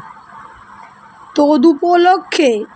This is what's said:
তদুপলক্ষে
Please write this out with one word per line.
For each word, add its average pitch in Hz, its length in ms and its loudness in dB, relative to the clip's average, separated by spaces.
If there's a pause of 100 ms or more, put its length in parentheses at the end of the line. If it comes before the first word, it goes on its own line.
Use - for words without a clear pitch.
(1300)
তদুপলক্ষে 302 1300 0 (120)